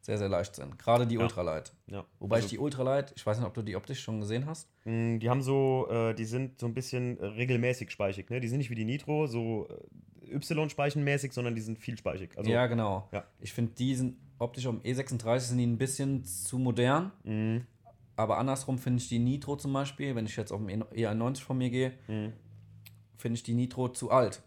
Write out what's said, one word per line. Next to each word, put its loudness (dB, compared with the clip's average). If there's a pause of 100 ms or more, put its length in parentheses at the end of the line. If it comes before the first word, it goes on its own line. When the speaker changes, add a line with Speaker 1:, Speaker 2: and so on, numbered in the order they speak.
Speaker 1:
sehr, -2
sehr 0
leicht 0
sind. -12
Gerade 4
die 2
Speaker 2:
Ja. 2
Speaker 1:
Ultralight. -2 (140)
Speaker 2:
Ja. -10 (140)
Speaker 1:
Wobei 2
Speaker 2:
Also 4
Speaker 1:
ich -4
die -6
Ultralight, 0
ich -16
weiß 2
nicht, 0
ob -6
du -4
die -4
optisch -6
schon -4
gesehen -2
hast. -10 (160)
Speaker 2:
Mm, 2
die 2
haben 4
so, 4
äh, 2
die -4
sind -4
so -2
ein -2
bisschen, -2
äh, -4
regelmäßig 0
speichig, -2
ne? -2
Die -2
sind 0
nicht -2
wie -4
die -2
Nitro, 0
so, -2
äh, -16
Y-speichenmäßig, 0
sondern -2
die -2
sind -6
vielspeichig. -6
Also, 0
Speaker 1:
Ja, 6
genau. 0
Speaker 2:
ja. -4 (160)
Speaker 1:
Ich -10
find, -2
die 2
sind -2 (220)
optisch -4
am -2
E -2
sechsunddreißig 0
sind 2
die 4
ein 2
bisschen 0
zu -4
modern. 4 (140)
Speaker 2:
Mhm. 0 (500)
Speaker 1:
Aber 2
andersrum 0
finde 2
ich -8
die 0
Nitro 0
zum -4
Beispiel, -2
wenn -2
ich -6
jetzt -4
auf -4
dem -4
E-, -2 (100)
E 2
einundneunzig 0
von -2
mir 2
gehe, 0 (120)
Speaker 2:
Mhm. -4 (840)
Speaker 1:
finde -2
ich -6
die -2
Nitro 0
zu -4
alt. 6